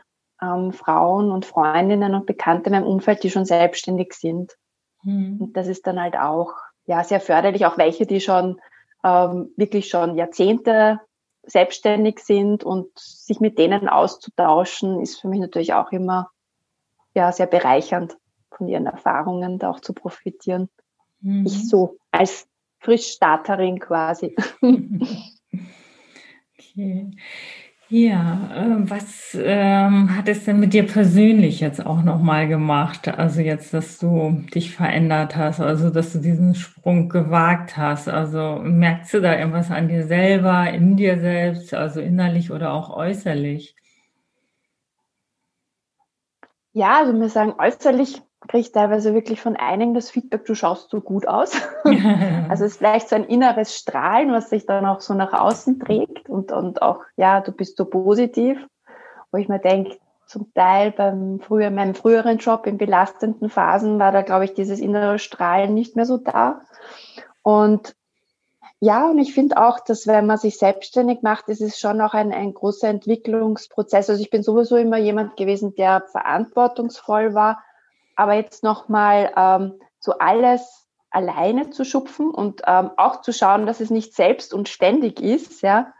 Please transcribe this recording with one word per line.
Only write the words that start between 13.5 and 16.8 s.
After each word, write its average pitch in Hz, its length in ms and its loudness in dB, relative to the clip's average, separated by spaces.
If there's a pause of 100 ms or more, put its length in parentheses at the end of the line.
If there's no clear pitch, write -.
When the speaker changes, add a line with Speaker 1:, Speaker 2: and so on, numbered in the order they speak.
Speaker 1:
denen 190 300 2
auszutauschen, 185 1120 0
ist - 200 -10
für 190 80 -8
mich 196 120 -4
natürlich 175 340 -4
auch - 180 -2
immer, 185 380 -4 (840)